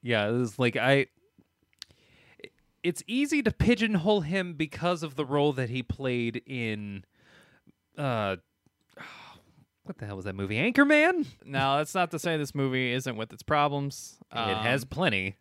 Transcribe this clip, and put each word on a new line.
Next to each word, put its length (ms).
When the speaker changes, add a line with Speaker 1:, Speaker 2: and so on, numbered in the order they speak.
Speaker 1:
Yeah, 260
it 40
was 260
like, 180
I, 300
it's 240
easy 360
to 80
pigeonhole 720
him 320
because 480
of 140
the 80
role 300
that 140
he 140
played 640
in, 580
uh, 380
<sighs> 80
what 140
the 80
hell 100
was 100
that 80
movie? 220
Anchorman? 680
Speaker 2:
Now, 340
that's 160
not 180
to 60
say 180
this 180
movie 380
isn't 240
with 160
its 100
problems. 760
Speaker 1:
It 40
has 260
Speaker 2:
Um, 60
Speaker 1:
plenty. 520